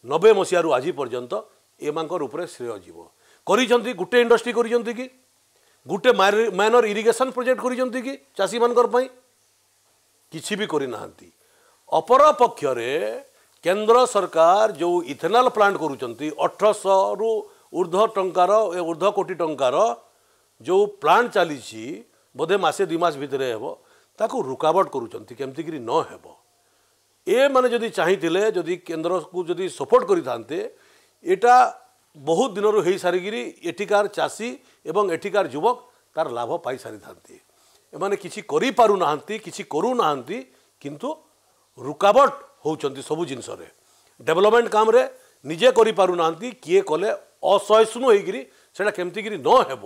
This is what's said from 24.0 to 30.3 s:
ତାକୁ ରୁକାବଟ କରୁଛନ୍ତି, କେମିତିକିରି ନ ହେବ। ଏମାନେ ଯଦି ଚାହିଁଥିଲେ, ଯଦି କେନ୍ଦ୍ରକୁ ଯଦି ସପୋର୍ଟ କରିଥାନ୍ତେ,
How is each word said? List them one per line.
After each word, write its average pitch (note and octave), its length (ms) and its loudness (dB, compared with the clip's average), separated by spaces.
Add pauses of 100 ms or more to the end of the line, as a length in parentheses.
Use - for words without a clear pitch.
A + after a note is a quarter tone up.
ତାକୁ A3+ 220 -4
ରୁକାବଟ D#3 480 0
କରୁଛନ୍ତି, A2+ 440 -10
କେମିତିକିରି C3+ 460 -10
ନ A#2 120 -8 (140)
ହେବ। - 200 -20 (1000)
ଏମାନେ B3+ 420 2
ଯଦି A#3 200 -2
ଚାହିଁଥିଲେ, E3+ 520 0 (100)
ଯଦି F3 300 -4
କେନ୍ଦ୍ରକୁ E3+ 640 -6
ଯଦି F3 240 -6
ସପୋର୍ଟ A3 360 0
କରିଥାନ୍ତେ, C#3 540 -4 (680)